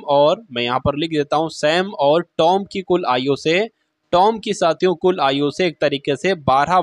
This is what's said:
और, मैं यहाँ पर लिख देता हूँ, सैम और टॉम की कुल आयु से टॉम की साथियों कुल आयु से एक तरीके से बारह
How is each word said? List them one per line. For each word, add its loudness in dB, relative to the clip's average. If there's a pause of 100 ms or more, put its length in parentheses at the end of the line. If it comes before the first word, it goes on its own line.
और, 2 (100)
मैं -4
यहाँ 0
पर -2
लिख -4
देता -2
हूँ, -2
सैम -2
और 2 (120)
टॉम 2
की -8
कुल -2
आयु 0
से 0 (560)
टॉम 4
की -6
साथियों 0
कुल 0
आयु 0
से -2
एक -4
तरीके -2
से -2 (100)
बारह 2